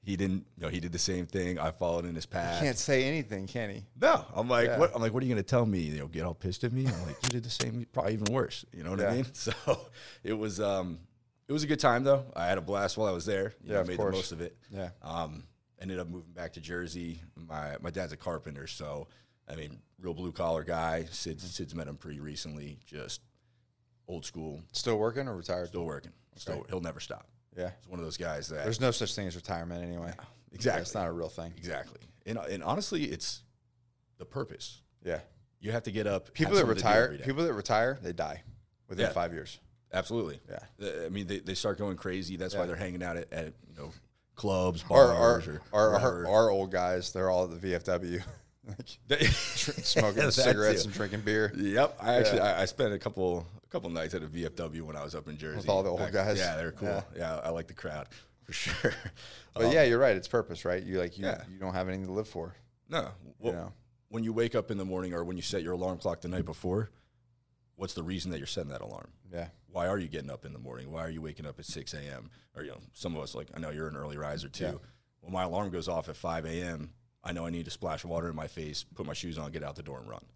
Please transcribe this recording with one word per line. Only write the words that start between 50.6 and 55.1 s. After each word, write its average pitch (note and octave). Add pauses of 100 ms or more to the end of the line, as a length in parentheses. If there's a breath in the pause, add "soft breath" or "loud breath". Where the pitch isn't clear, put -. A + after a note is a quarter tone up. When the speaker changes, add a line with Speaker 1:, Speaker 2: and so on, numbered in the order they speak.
Speaker 1:
too. G#2+
Speaker 2:
and G2
drinking G#2
beer. G#2+
Speaker 1:
Yep. G#2
I G#2
actually, A2+
Speaker 2:
Yeah. F#2+
Speaker 1:
I, F#2+
I G2
spent A2
a G2
couple, F2 (160)
a -
couple F2
nights D#2+
at F2+
a D#2
V E2
F D#2
W D#2+
when D#2
I D2
was D2+